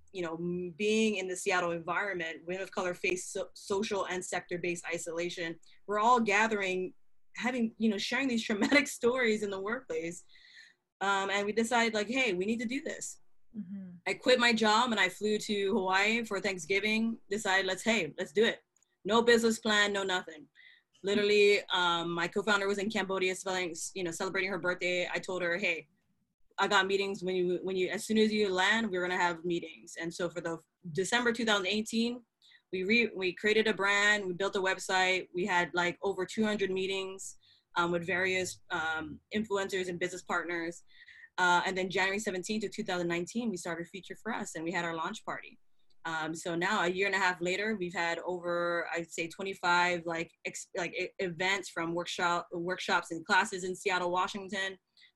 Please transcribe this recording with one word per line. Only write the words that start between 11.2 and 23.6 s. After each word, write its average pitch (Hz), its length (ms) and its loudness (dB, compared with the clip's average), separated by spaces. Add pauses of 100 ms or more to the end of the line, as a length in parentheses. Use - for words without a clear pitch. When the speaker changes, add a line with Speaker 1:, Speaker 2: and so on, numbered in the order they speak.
Speaker 1:
and 202 160 0
we 208 80 -2
decided, 226 400 2
like, 208 160 0
"Hey, 254 240 2
we 180 120 0
need 226 140 0
to 240 80 -4
do 269 160 -4
this." - 360 -10 (380)
Speaker 2:
Mm-hmm. 190 340 -10 (140)
Speaker 1:
I 190 80 -2
quit 254 240 4
my 240 140 6
job 220 400 6
and 208 80 2
I 185 80 6
flew 214 300 0
to 202 340 0
Hawaii 202 540 2
for 196 160 -4
Thanksgiving. 208 760 0 (140)
Decided, 196 340 2
let's, 185 180 -2
hey, 202 340 2
let's 180 160 -6
do 208 100 4
it. 202 160 2 (460)
No 220 160 6
business 226 380 6
plan, 208 340 4
no 196 100 0
nothing. 180 420 -4 (560)
Literally, 208 580 6 (140)
um, 170 380 2
my 170 160 0
co-founder 202 400 0
was 202 100 0
in 196 120 -2
Cambodia, 190 460 0
spelling, 185 380 -4 (200)